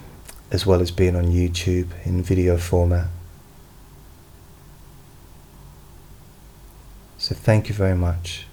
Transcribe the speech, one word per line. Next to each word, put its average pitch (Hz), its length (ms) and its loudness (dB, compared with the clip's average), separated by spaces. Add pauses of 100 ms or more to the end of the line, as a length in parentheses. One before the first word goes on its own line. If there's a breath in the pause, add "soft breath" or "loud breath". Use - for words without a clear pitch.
(520 loud breath)
as - 140 -2
well 92 160 6
as 87 100 -2
being 92 240 2
on 87 100 0
YouTube 90 600 0 (180)
in 90 160 -2
video 90 360 2
format. 87 500 0 (4000)
So - 180 -6
thank 107 320 2
you 101 80 -6
very 95 200 0
much. 87 580 -4